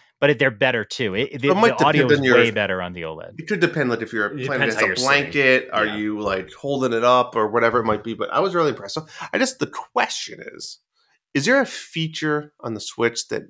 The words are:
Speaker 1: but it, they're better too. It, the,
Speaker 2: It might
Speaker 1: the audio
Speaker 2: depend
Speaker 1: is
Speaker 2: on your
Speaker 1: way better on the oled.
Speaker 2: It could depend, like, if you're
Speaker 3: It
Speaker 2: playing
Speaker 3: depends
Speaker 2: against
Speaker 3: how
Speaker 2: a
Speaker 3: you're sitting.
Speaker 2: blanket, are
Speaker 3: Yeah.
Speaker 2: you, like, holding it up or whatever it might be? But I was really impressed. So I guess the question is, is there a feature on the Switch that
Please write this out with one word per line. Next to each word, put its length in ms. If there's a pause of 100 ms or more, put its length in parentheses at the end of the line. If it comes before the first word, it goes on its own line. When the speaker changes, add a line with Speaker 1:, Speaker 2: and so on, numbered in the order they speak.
(180)
Speaker 1:
but 120
it, 80
they're 120
better 360
too. 280
It, 280
the, 80
Speaker 2:
It 40
might 220
Speaker 1:
the 80
audio 240
Speaker 2:
depend 40
Speaker 1:
is 80
Speaker 2:
on 40
your 120
Speaker 1:
way 140
better 300
on 140
the 80
oled. 360
Speaker 2:
It 80
could 140
depend, 300
like, 100
if 140
you're 140 (100)
Speaker 3:
It 80
Speaker 2:
playing 160
Speaker 3:
depends 140
Speaker 2:
against 20
Speaker 3:
how 60
Speaker 2:
a 20
Speaker 3:
you're 100
sitting. 280
Speaker 2:
blanket, 460
are 140
Speaker 3:
Yeah. 140
Speaker 2:
you, 200
like, 360
holding 400
it 100
up 320
or 120
whatever 320
it 40
might 180
be? 120
But 180
I 80
was 140
really 160
impressed. 240
So 120 (280)
I 20
guess 180
the 120
question 760 (120)
is, 240 (560)
is 100
there 160
a 60
feature 960
on 120
the 80
Switch 480
that 220